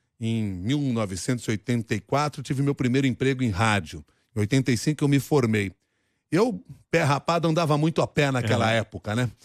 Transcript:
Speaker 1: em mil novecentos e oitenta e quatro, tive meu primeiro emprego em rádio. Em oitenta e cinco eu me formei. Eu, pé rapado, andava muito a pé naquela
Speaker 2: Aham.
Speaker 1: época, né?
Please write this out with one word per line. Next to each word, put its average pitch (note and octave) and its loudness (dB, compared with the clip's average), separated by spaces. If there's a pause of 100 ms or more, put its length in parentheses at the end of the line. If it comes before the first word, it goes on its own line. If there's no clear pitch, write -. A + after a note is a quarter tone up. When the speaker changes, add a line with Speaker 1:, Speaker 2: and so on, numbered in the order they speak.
(180)
Speaker 1:
em A2+ -2
mil G2+ -2
novecentos A2+ -2
e A#2 -2
oitenta A#2 -4
e G#2 -2
quatro, C#3+ -2
tive C3+ -4
meu C#3+ 0
primeiro C3 0
emprego C3 0
em A#2 0
rádio. F#2+ 0 (300)
Em G#2+ -4
oitenta C3 2
e A#2 2
cinco D3+ -2
eu C#3+ 2
me C#3 4
formei. A2 0 (580)
Eu, G3+ 0 (260)
pé E3 2
rapado, D3+ 0
andava D#3 2
muito D#3 2
a A#2+ 0
pé C#3+ 0
naquela A#2+ 0
Speaker 2:
Aham. A2+ 2
Speaker 1:
época, G#2 -4
né? A#2+ 0 (160)